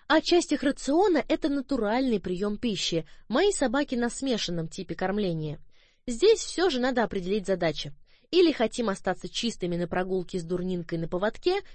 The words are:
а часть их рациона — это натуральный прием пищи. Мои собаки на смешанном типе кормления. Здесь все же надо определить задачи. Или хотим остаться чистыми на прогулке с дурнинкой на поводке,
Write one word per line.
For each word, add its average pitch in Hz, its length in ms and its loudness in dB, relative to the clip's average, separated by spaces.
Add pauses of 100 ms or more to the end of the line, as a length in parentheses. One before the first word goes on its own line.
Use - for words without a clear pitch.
а 311 140 6
часть 330 320 4
их 285 100 0
рациона — 302 680 2
это 311 200 0
натуральный 254 720 0
прием 202 380 -4
пищи. 175 480 -2 (220)
Мои 359 240 2
собаки 269 420 0
на 240 160 0
смешанном 175 580 -2
типе 175 260 -8
кормления. 175 680 -2 (460)
Здесь 349 340 4
все - 280 0
же 262 100 0
надо 247 260 2
определить 196 420 -2
задачи. 170 480 -2 (400)
Или 339 160 8
хотим 226 380 0
остаться 185 400 -4
чистыми 180 480 -4
на 175 100 -2
прогулке 185 540 -2
с - 20 -6
дурнинкой 175 540 -4
на 165 100 -2
поводке, 220 540 0 (140)